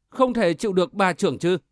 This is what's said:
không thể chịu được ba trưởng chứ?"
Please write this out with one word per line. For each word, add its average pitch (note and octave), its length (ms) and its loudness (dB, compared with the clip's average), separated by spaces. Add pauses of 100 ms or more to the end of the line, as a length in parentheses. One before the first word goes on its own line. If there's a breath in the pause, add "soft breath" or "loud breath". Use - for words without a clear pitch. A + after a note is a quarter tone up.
không B3+ 260 0
thể F3+ 200 0
chịu G#3 180 -4
được F3+ 220 0
ba F#3+ 180 0
trưởng D#3+ 260 -2
chứ?" F3 200 0 (140)